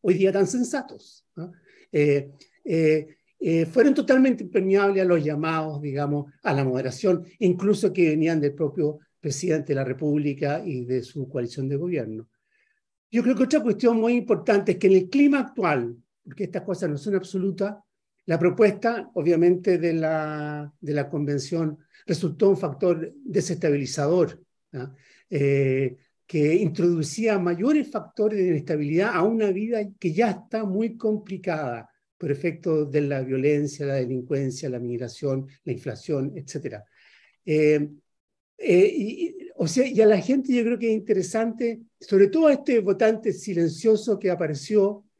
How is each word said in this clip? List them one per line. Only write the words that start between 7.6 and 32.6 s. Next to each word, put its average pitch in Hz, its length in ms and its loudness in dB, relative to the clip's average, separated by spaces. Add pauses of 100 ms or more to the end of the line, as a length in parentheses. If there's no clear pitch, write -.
que 175 180 4
venían 160 300 2
del 143 140 0
propio 151 460 -2 (200)
presidente 151 500 -4
de 143 60 0
la 135 80 -2
República 147 800 -2
y 131 220 -8
de 127 160 -2
su 131 260 -10
coalición 131 400 -6
de 139 80 -4
gobierno. 123 540 -6 (840)
Yo 233 120 0
creo 240 120 2
que 254 80 2
otra 294 180 2
cuestión 226 360 2
muy 226 160 2
importante 202 600 0
es 180 40 -2
que 196 100 2
en 190 60 8
el 185 160 4
clima 277 300 4
actual, 135 580 -2 (260)
porque 175 220 -8
estas 180 160 -8
cosas 185 280 -6
no 147 80 -4
son 202 180 -4
absolutas, 196 600 -4 (500)
la 170 120 0
propuesta, 196 800 2
obviamente, 175 640 4
de 170 140 0
la, 151 840 -4
de 156 140 -6
la 143 160 -2
convención 151 680 -4 (260)
resultó 180 440 0
un 190 80 2
factor 160 580 -2
desestabilizador, 156 1300 -2 (320)
¿ah? - 200 -12 (360)
Eh, 139 680 0 (280)
que 156 300 2
introducía 180 840 0
mayores 190 500 0
factores 214 480 -4
de 185 120 2
inestabilidad 160 640 0
a 165 100 0
una 220 260 2
vida 214 320 -2 (180)
que 165 140 -2
ya 214 160 2
está 220 340 -6
muy 214 320 -2
complicada 170 920 -4 (280)
por 151 140 -6
efecto 156 540 -2